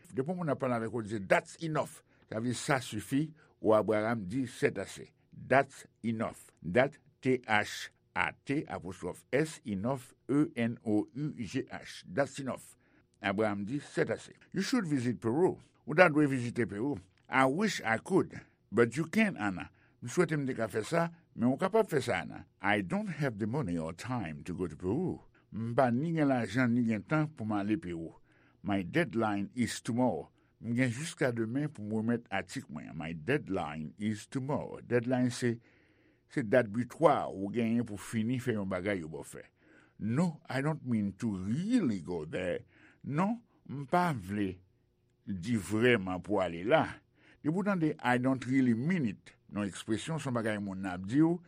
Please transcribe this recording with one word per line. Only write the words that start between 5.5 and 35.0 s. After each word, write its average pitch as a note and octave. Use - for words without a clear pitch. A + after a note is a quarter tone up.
enough. A2
That, A#2+
T B2+
H G#2
A F2
T, C#3+
apostrophe F2
S, D#3
enough, A#2
E C#3+
N A#2
O G#2+
U C#3+
G A#2
H. -
That's C3
enough. B2+
Abraham G2+
di, C3
"C'est D3
assez." -
"You F#3+
should A3
visit B2
Peru." C#3
Ou -
ta F3+
dwe D3+
vizite A#2+
Peru. A2+
"I C3
wish E3
I A2+
could, -
but A#2
you D#3+
can't, G#3
Anna." F#2
M B2
swete D#3
m D3
de B2+
ka A2+
fè A2
sa, E3+
men A#2
ou C3
kapab F#3+
fè D3+
sa, F#2
Anna. G#1+
"I G#2
don't G3+
have C3+
the G#2+
money G#2
or D#2+
time E2+
to F2+
go F2
to D#2
Peru." F#2+
M A2+
pa C3
ni C#3
gen D3+
lajan, A#2+
ni B2
gen A2
tan D#3
pou C3
m G#2+
ale G#2
Peru. E2
"My G2
deadline G#2+
is A#2
tomorrow." A2+
M A2+
gen B2+
jiska C#3+
demen A#2
pou B2
m G#2+
remèt A2+
atik G2
mwen. A#1+
"My D#2+
deadline E2
is G#2
tomorrow." B2+
Deadline, B2